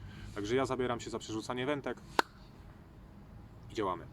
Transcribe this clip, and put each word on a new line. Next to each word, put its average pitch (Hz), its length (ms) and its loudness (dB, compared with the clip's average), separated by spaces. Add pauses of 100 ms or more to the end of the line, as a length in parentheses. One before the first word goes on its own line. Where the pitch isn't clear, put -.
(360)
Także 104 200 4
ja 135 100 8
zabieram 123 340 4
się 117 100 -6
za 110 100 0
przerzucanie 113 460 0
wętek 131 320 2 (1700)
i - 20 -10
działamy. 90 400 2